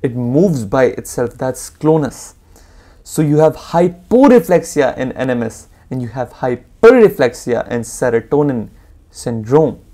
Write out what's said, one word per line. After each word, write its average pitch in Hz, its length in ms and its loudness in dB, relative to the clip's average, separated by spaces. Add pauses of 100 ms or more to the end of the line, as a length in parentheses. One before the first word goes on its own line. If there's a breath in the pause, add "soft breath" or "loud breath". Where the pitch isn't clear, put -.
it 120 140 -4
moves 131 480 0
by 131 200 0
itself. 120 520 -4
That's 131 320 -8
clonus. - 680 -4 (680 soft breath)
So - 180 -8
you 151 160 0
have 156 180 4
hyporeflexia 180 1400 2
in 123 160 -6
N 127 160 -6
M 123 140 -2
S - 260 -10 (220 soft breath)
and 131 100 -8
you 120 80 -8
have 120 240 -10
hyperreflexia 131 1400 2
in 117 120 -4
serotonin 123 880 -2 (400 soft breath)
syndrome. 120 680 -2 (140)